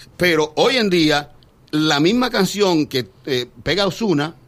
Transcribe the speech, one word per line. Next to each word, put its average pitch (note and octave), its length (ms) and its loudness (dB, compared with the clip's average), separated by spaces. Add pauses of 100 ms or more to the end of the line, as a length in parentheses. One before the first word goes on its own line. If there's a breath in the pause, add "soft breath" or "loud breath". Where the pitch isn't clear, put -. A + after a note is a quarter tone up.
(180 loud breath)
Pero D#3 380 0
hoy A#3 220 2
en A3 120 0
día, D3+ 420 0 (400)
la D3+ 280 0
misma A#3 300 2
canción F#3+ 580 0
que, B2+ 200 -6 (180)
eh, B2+ 200 -4 (180)
pega F#3 220 -2
Ozuna E3+ 500 -2 (120)